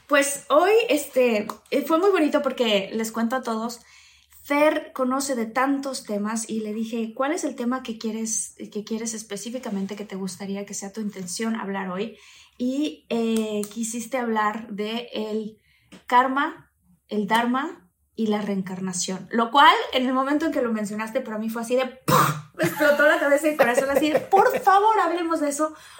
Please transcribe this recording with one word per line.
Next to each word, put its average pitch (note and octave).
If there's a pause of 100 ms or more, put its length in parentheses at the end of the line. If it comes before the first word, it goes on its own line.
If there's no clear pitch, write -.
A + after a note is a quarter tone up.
Pues -
hoy, E4+ (180)
este, A#3+ (240)
eh, C#4
fue D#4+
muy F#4+
bonito D4+
porque G#3+
les A3
cuento A#3
a B3+
todos, A3+ (680)
Fer D4+
conoce C4+
de A3+
tantos C4+
temas G#3+
y A3
le G#3+
dije, A3
"¿Cuál C4+
es F#4
el B3+
tema B3+
que A3+
quieres, A3 (180)
que G#3
quieres A3+
específicamente G#3
que G3+
te G3+
gustaría G3
que G3+
sea G3
tu A3
intención G#3
hablar G3
hoy?". G3+ (440)
Y, C4+
eh, A3+ (120)
quisiste A#3
hablar A3
de G#3
el G#3+ (480)
karma, C4+ (360)
el G#3
dharma B3 (260)
y A3+
la G#3
reencarnación. F#3+
Lo A#3
cual, D4 (200)
en B3+
el C4
momento C#4
en D#4
que D4
lo A#3
mencionaste, A3
para A3
mí A3
fue A3+
así A#3+
de B3+ (180)
¡pum! B3+ (400)
Me D#4+
explotó D4
la D#4+
cabeza C#4+
y D4+
el -
corazón C4
así D4+
de, D4+
"Por G#4
favor, G4+
hablemos E4
de D4
eso", D4+ (260)